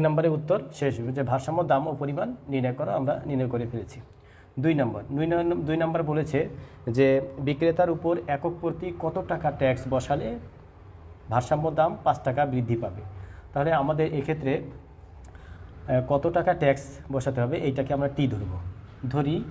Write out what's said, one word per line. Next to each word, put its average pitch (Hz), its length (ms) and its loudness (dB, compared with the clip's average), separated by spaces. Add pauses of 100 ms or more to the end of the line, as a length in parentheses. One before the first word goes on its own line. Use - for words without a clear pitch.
নম্বরের 156 340 4
উত্তর 180 200 2 (200)
শেষ 139 220 2
হবে 117 180 -2
যে 139 120 2
ভারসাম্য 143 300 2 (100)
দাম 139 200 4
ও - 20 -2 (100)
পরিমাণ 147 260 -2 (240)
নির্ণয় 127 260 2
করো, 147 120 -2 (100)
আমরা 135 140 2 (140)
নির্ণয় 131 260 0
করে 120 180 0
ফেলেছি। 113 260 -8 (640)
দুই 160 180 4
নম্বর, 107 220 0 (140)
দুই 160 140 0
নম-, 170 360 2
দুই 160 160 0
নম্বর 165 180 0 (120)
বলেছে 151 260 0 (580)
যে 135 100 8 (400)
বিক্রেতার 165 500 4
উপর 165 180 0 (200)
একক 170 260 -2
প্রতি 170 280 -4 (140)
কত 160 140 -2 (140)
টাকা 156 180 0 (120)
ট্যাক্স 131 220 2 (100)
বসালে 139 360 0 (1040)
ভারসাম্য 151 340 2 (120)
দাম 160 120 6 (140)
পাঁচ 143 220 2
টাকা 135 160 2 (100)
বৃদ্ধি 120 320 0
পাবে। 98 180 -8 (500)
তাহলে 147 180 2 (120)
আমাদের 156 240 2 (120)
এক্ষেত্রে, 139 420 0
আহ, - 1400 -6 (100)
কত 143 120 4 (120)
টাকা 170 160 4 (100)
ট্যাক্স 139 220 4 (300)
বসাতে 131 300 0
হবে 135 120 0 (120)
এইটাকে 135 280 0
আমরা 139 200 2
টি 147 160 2
ধরব। 95 200 -4 (640)
ধরি, 147 220 2 (140)